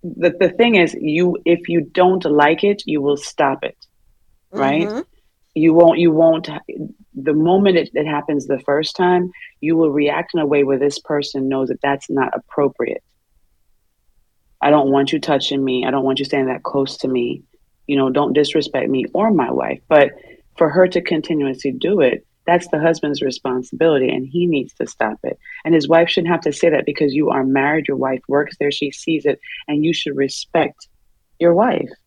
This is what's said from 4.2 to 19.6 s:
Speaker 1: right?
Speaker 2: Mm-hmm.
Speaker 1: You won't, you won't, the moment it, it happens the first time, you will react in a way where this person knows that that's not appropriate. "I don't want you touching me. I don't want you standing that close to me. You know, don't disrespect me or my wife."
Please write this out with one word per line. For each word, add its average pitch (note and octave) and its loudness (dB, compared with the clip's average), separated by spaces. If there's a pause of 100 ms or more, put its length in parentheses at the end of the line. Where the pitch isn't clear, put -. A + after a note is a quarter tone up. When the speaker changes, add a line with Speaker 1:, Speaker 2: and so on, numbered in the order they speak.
Speaker 1:
right? C#3+ 0
Speaker 2:
Mm-hmm. G#3+ -6 (560)
Speaker 1:
You D#3+ 4
won't, E3 8
you E3+ 4
won't, D#3+ 2 (640)
the C#3 -4
moment F3+ 4
it, D#3 -2
it D3 -2
happens D3 -4
the C3+ -2
first D3 -2
time, F3+ 2 (300)
you D#3+ 0
will D#3+ 4
react D3 -2
in E3+ 0
a D3+ 0
way C#3+ 2
where C3+ 0
this C#3+ 0
person C#3+ -4
knows C3+ -2
that B2+ -6
that's C#3 -4
not C3+ -2
appropriate. - -4 (1600)
"I C#3+ 2
don't C#3 4
want C#3 2
you D#3 -2
touching C#3 -2
me. B2+ -2
I B2+ -2
don't C3+ -2
want C3+ 0
you C#3 -4
standing C3 -2
that B2+ -10
close - -4
to - -6
me. B2+ -4 (440)
You C#3+ -2
know, C3+ 2
don't D3 0
disrespect C#3+ 0
me C3 0
or G#3+ 2
my C3+ 2
wife." C2 -4